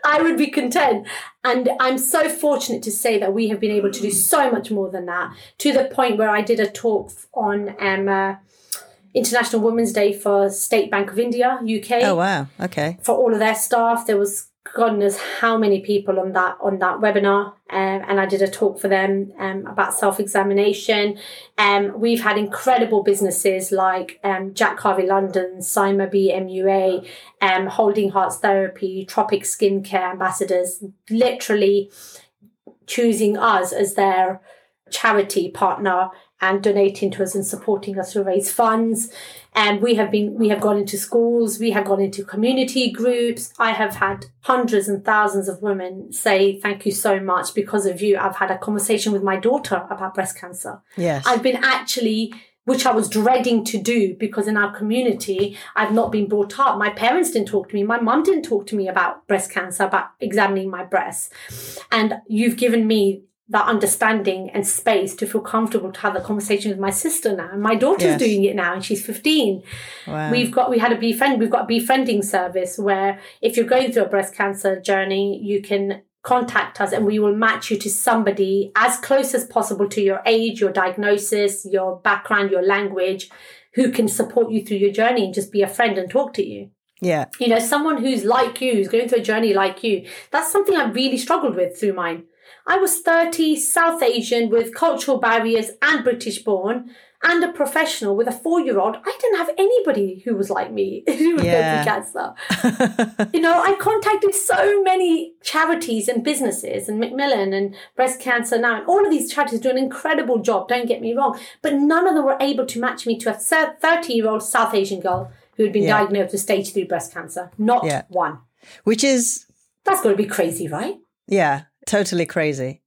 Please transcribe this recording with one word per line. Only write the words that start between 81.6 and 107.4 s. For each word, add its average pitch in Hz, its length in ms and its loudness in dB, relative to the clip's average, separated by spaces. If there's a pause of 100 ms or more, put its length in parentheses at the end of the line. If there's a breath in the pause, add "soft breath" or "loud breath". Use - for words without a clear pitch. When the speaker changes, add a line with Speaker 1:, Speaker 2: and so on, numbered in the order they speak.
Speaker 1:
your 185 300 -2
background, 202 500 0
your 180 140 2
language, 190 640 -2 (460 loud breath)
who 247 160 2
can 226 160 0
support 226 440 0
you 208 140 -2
through 208 120 -4
your 202 140 2
journey 226 320 2
and 185 120 -4
just 196 160 -4
be 202 100 0
a 196 60 2
friend 196 320 0
and 180 100 -6
talk 269 240 0
to 202 100 -2
you. 107 280 -10 (280)
Speaker 2:
Yeah. 160 260 0 (120)
Speaker 1:
You 240 120 0
know, 226 100 4
someone 294 420 0
who's 240 240 -2
like 247 340 0
you, 254 140 0
who's 196 140 2
going 233 200 0
through 240 120 2
a 220 40 -2
journey 220 300 2
like 190 300 0
you. 202 240 -2 (240 loud breath)
That's 320 200 0
something 392 240 2
I 277 140 2
really 254 300 0
struggled 294 360 0
with 180 240 -2
through 202 140 0
mine. 170 300 -6 (440 soft breath)
I 370 100 2
was 381 240 0
thirty, 330 540 2
South 330 460 0
Asian, 233 480 2
with 226 240 2
cultural - 460 0
barriers 226 500 2 (140)
and 294 200 2
British 240 360 -2
born, 214 500 -2 (340 loud breath)
and 339 200 2
a 349 80 -2
professional 285 640 -2
with 233 120 2
a 240 40 -2
four-year-old. 254 720 0
I - 180 -6
didn't 440 160 2
have 339 180 -2
anybody 277 720 2
who 233 100 0
was 196 140 -2
like 190 220 -4
me, 196 340 -4
<laughs> - 20 2
who 330 280 2
would 277 100 2
Speaker 2:
Yeah. 160 380 2
Speaker 1:
go - 0 -
through - 100 0
cancer. - 1400 -2
Speaker 2:
<laughs> - 40 -6
Speaker 1:
You 330 80 2
know, 339 200 4
I 392 140 4
contacted 415 580 2
so 403 480 2
many 370 520 2 (100)
charities 302 640 0
and 233 160 -2
businesses 240 680 -4
and 214 100 -4
Macmillan 240 540 0